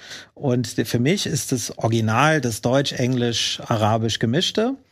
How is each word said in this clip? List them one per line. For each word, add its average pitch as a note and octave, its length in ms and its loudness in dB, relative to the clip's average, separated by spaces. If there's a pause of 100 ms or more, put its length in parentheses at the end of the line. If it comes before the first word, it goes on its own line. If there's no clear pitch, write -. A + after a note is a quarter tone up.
(340)
Und B2 440 -2
de-, A#2+ 80 0
für A#2+ 140 2
mich D#3+ 260 2
ist - 260 -4
das - 260 -4
Original A#2 640 2
das A#2 200 -4
Deutsch, C#3 320 0
Englisch, A#2+ 720 -2
Arabisch A2 540 0
gemischte. F#3+ 560 0 (160)